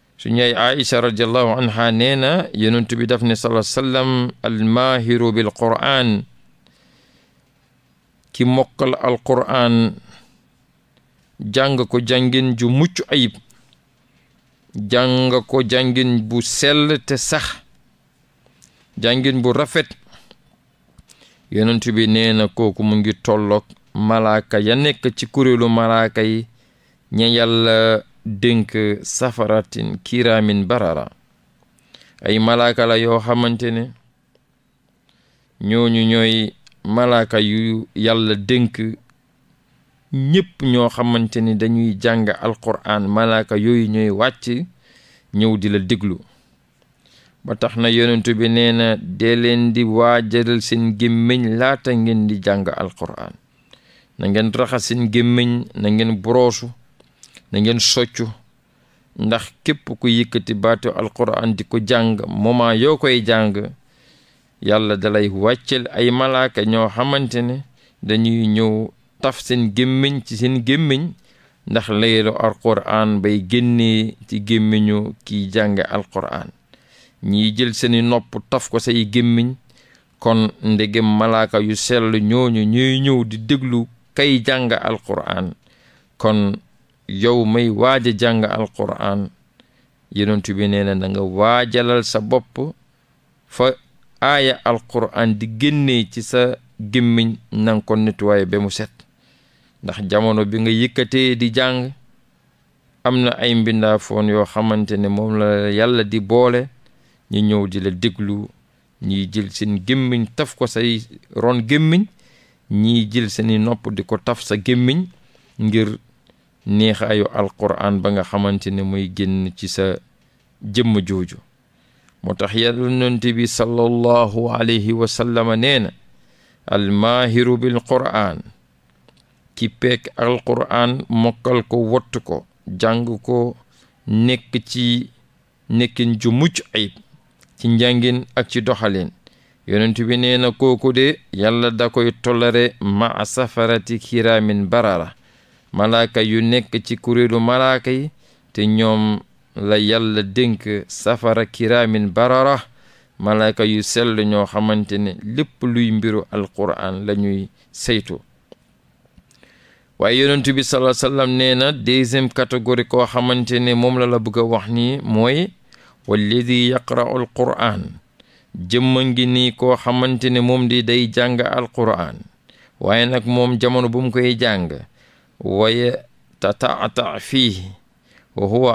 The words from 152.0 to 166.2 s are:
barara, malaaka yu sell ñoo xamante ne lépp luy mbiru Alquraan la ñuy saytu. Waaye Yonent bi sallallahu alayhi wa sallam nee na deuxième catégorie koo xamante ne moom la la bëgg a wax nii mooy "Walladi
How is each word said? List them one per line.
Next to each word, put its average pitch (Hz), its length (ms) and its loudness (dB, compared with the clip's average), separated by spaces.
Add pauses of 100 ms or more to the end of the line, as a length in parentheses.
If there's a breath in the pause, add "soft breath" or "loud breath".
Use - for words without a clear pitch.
barara, 127 540 2 (560 soft breath)
malaaka 107 460 2
yu 107 180 0
sell 117 420 0
ñoo 104 220 2
xamante 107 520 -2
ne 101 240 -4
lépp 123 400 -6
luy 120 300 0
mbiru 107 300 -2 (100)
Alquraan 98 720 -6
la 104 80 -2
ñuy 98 340 -2 (240 soft breath)
saytu. - 480 -4 (1800 soft breath)
Waaye 117 240 2
Yonent 139 320 2
bi 135 100 -2
sallallahu 127 320 0
alayhi - 80 -2
wa 135 60 2
sallam 131 260 0
nee 131 180 2
na 135 180 2
deuxième 127 580 0
catégorie 123 560 -2
koo 123 180 2
xamante 123 560 -2
ne 123 140 2
moom 123 240 2
la 123 80 2
la 123 120 0
bëgg 110 200 -4
a 117 60 2
wax 110 240 -2
nii 120 340 -2
mooy 123 480 0 (580 soft breath)
"Walladi 120 640 2